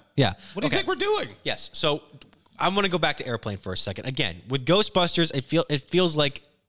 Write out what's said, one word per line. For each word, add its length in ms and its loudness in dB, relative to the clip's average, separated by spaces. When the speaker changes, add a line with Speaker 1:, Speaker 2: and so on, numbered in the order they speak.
Speaker 1:
Yeah. 180 4
Speaker 2:
What 100 -8
do 40 0
you 20 2
Speaker 1:
Okay. 80 0
Speaker 2:
think 120 -2
we're 60 0
doing? 360 -2
Speaker 1:
Yes. 280 -6
So 300 -2
I'm 160 2
gonna 140 2
go 100 0
back 200 2
to 80 -6
Airplane 300 -4
for 160 -8
a 40 -2
second. 300 -4
Again, 420 -4
with 160 -4
Ghostbusters, 720 2
it 100 -2
feel, 240 2
it 220 0
feels 260 2
like 260 0